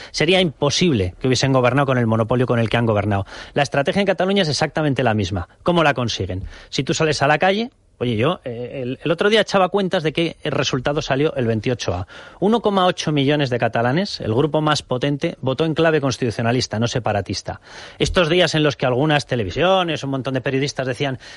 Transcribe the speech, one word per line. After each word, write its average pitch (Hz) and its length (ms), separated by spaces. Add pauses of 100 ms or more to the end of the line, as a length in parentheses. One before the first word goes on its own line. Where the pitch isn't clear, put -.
Sería 180 320
imposible 143 800
que 131 60
hubiesen 135 260
gobernado 127 320
con 131 140
el 117 80
monopolio 113 400
con 123 100
el 117 100
que 120 100
han 117 100
gobernado. 101 400 (260)
La 147 80
estrategia 143 380
en 196 80
Cataluña 190 340
es 160 80
exactamente 147 540
la 113 100
misma. 98 360 (120)
¿Cómo 175 220
la 147 100
consiguen? 101 520 (240)
Si - 140
tú 139 120
sales 156 260
a 139 60
la 151 100
calle, 196 320 (300)
oye, 120 160
yo, 120 280
eh, 123 400
el, 127 200
el 147 80
otro 175 180
día 214 120
echaba 185 280
cuentas 190 340
de 156 100
qué 170 300
resultado 147 580
salió 147 340
el 123 120
veintiocho 113 480
A. 95 120 (320)
Uno 214 220
coma 196 240
ocho 175 260
millones 143 380
de 120 80
catalanes, 123 640
el 110 140
grupo 151 260
más 151 220
potente, 143 580
votó 131 240
en 160 80
clave 160 260
constitucionalista, 120 800
no 117 80
separatista. 101 720 (380)
Estos 151 320
días 175 240
en 160 80
los 147 140
que - 100
algunas 139 400
televisiones, 147 760
un 139 80
montón 131 240
de 127 60
periodistas 135 440
decían, 131 320 (200)